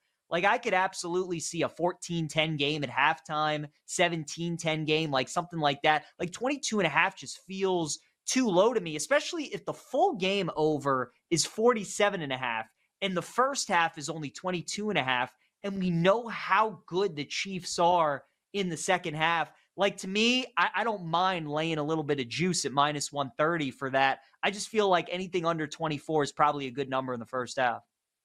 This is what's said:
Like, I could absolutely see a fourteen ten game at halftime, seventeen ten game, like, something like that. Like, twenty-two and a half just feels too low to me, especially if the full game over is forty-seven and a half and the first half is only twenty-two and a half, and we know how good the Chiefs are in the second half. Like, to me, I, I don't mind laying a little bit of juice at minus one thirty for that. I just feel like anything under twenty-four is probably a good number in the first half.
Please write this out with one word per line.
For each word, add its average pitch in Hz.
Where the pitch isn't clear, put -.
Like, 175
I 214
could 247
absolutely 185
see 170
a 135
fourteen 170
ten 156
game 147
at 135
halftime, 151
seventeen 170
ten 156
game, 156
like, 131
something 170
like 143
that. 151
Like, 175
twenty-two 254
and 180
a 156
half 170
just -
feels 185
too 254
low 196
to 226
me, 165
especially 294
if 196
the 151
full 339
game 190
over 139
is 170
forty-seven 208
and 139
a 127
half 117
and 190
the 175
first 254
half 170
is 139
only 156
twenty-two 185
and 190
a 135
half, 127
and 196
we 185
know 190
how 196
good 180
the 143
Chiefs -
are 170
in 196
the 165
second 175
half. 160
Like, 196
to 190
me, 233
I, 180
I 202
don't 208
mind 170
laying 156
a 151
little 156
bit 143
of 120
juice 156
at 131
minus 143
one 139
thirty 156
for 131
that. 135
I 185
just 202
feel 208
like 175
anything 180
under 165
twenty-four 156
is 139
probably 147
a 131
good 131
number 131
in 120
the 113
first 123
half. 117